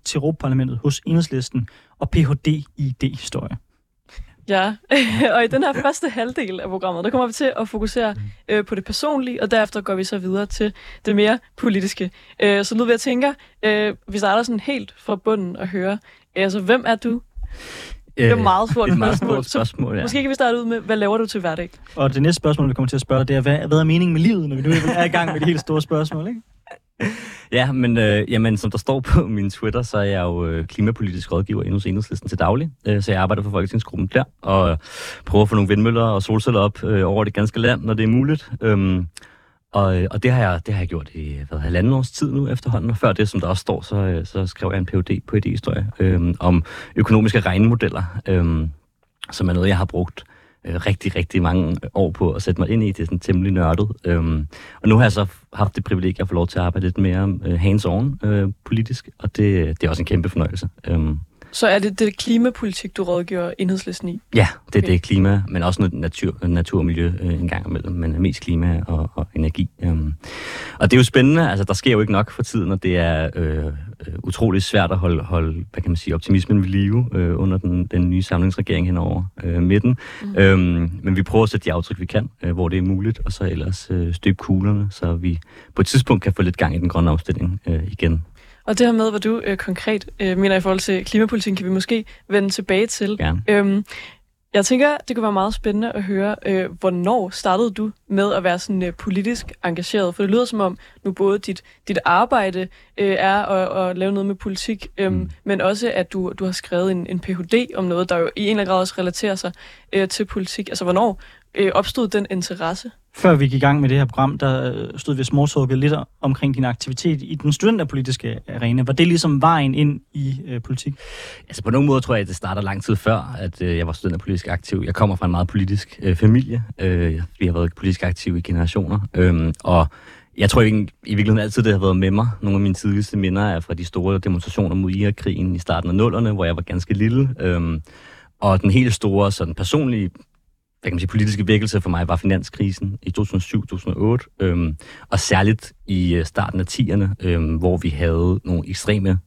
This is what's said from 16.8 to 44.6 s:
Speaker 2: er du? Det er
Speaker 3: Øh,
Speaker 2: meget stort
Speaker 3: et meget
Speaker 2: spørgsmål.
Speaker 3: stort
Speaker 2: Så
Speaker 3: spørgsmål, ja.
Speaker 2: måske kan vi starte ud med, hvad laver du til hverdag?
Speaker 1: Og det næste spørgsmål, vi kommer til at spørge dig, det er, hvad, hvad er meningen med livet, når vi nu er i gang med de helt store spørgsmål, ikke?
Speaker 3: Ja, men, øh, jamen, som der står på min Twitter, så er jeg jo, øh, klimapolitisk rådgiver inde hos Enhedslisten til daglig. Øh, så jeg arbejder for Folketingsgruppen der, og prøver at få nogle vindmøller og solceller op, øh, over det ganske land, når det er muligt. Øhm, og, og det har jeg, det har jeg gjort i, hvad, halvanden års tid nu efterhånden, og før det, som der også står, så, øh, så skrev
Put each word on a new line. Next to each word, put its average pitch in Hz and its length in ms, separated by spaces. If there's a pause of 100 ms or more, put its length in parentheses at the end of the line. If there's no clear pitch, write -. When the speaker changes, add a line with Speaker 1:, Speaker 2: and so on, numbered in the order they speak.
Speaker 2:
er 226 80
du? 233 260 (960)
Det 120 100
er 233 100
Speaker 3:
Øh, - 60
Speaker 2:
meget 196 280
stort 214 180
Speaker 3:
et 180 80
meget - 200
Speaker 2:
spørgsmål. 131 260
Speaker 3:
stort - 20
Speaker 2:
Så - 60
Speaker 3:
spørgsmål, - 440
ja. - 60
Speaker 2:
måske 240 200
kan 269 80
vi 269 60
starte 240 240
ud 240 60
med, 233 140
hvad 214 180
laver 208 200
du 226 80
til 208 160
hverdag? 175 280 (260)
Speaker 1:
Og 135 180
det 135 80
næste 160 160
spørgsmål, 143 320
vi 127 40
kommer 131 140
til 131 100
at 131 40
spørge 131 180
dig, 131 80
det 139 80
er, 135 60
hvad, 143 160 (100)
hvad 151 120
er 160 40
meningen 165 300
med 160 80
livet, 175 280
når 139 60
vi 131 60
nu 147 80 (260)
er 175 80
i 175 40
gang 170 260
med 151 60
de 151 60
helt 165 140
store 156 220
spørgsmål, 156 460
ikke? 226 140 (1120)
Speaker 3:
Ja, 127 200
men, 123 260
øh, 104 340
jamen, 113 260
som 104 140
der - 60
står 135 220
på - 280
min 101 220
Twitter, 110 320
så 113 160
er 101 60
jeg 98 180
jo, 87 240
øh, 82 220
klimapolitisk 104 640
rådgiver 101 320
inde 95 100
hos 98 120
Enhedslisten 101 440
til - 100
daglig. 120 300 (180)
Øh, 104 140
så 101 100
jeg 92 100
arbejder 101 220
for 101 80
Folketingsgruppen 95 600
der, 131 100 (180)
og 92 380 (460)
prøver 104 180
at 107 60
få 113 60
nogle 101 120
vindmøller 113 360
og 104 200
solceller 110 360
op, 101 240
øh, 95 240
over 101 160
det 101 100
ganske 107 260
land, 117 240
når 110 100
det 110 100
er 110 40
muligt. 135 440 (100)
Øhm, 95 460 (640)
og, 95 380
og 107 120
det 127 80
har 127 100
jeg, 90 240
det 107 80
har 98 80
jeg 90 60
gjort 80 260
i, 76 220 (140)
hvad, 78 100
halvanden 87 340
års 131 180
tid 147 200
nu 139 160
efterhånden, 117 420
og 110 80
før 107 160
det, 104 160
som 98 100
der 87 80
også 90 140
står, 87 200
så, - 140
øh, 92 300
så 95 220
skrev 95 240